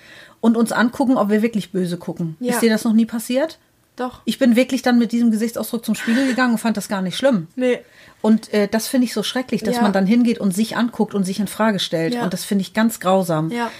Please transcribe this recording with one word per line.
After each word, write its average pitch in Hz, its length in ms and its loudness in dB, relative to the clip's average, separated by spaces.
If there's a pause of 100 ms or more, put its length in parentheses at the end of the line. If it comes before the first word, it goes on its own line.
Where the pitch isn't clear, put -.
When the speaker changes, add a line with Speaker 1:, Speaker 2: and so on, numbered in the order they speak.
(400)
Speaker 1:
und 226 160 4
uns 233 160 2
angucken, 247 460 2
ob 202 120 2
wir 214 120 2
wirklich 226 300 -2
böse 180 260 -2
gucken. 165 420 -8
Speaker 2:
Ja. 247 140 -2
Speaker 1:
Ist 226 80 0
dir 226 80 4
das 220 140 0
noch 226 100 2
nie 220 140 4
passiert? 247 500 -4 (380)
Speaker 2:
Doch. 247 300 -8
Speaker 1:
Ich 220 120 -2
bin 247 180 4
wirklich 254 280 2
dann 240 160 4
mit 233 120 0
diesem 233 200 2
Gesichtsausdruck 220 520 -4
zum 214 120 -2
Spiegel 262 320 0
gegangen 247 260 0
und 208 60 2
fand 220 180 -2
das 190 100 -6
gar 196 140 -4
nicht 185 160 -4
schlimm. 226 380 2
Speaker 2:
Nee. 254 240 0 (420)
Speaker 1:
Und, 220 320 2
äh, 208 140 2
das 220 200 -2
finde 254 180 2
ich - 80 -4
so 208 100 -2
schrecklich, - 400 -4
dass 240 140 -2
Speaker 2:
Ja. 240 40 0
Speaker 1:
man 208 100 4
dann 190 140 2
hingeht 233 320 4
und 202 160 0
sich 214 240 -2
anguckt 226 380 -2
und 196 80 0
sich 190 160 -4
in 196 80 -2
Frage 214 320 -2
stellt. 165 340 -2
Speaker 2:
Ja. 240 100 -4
Speaker 1:
Und 185 80 -2
das 180 140 -6
finde 202 160 0
ich - 140 -10
ganz 226 240 0
grausam. 175 520 0
Speaker 2:
Ja. 233 280 -4